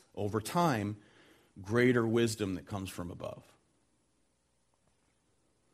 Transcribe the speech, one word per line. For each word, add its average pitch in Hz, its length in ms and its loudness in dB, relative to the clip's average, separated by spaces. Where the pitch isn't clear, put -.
over 104 260 -2
time, 107 580 0
greater 120 420 4
wisdom 110 480 2
that 87 140 -8
comes 95 240 -6
from 87 180 -8
above. - 340 -12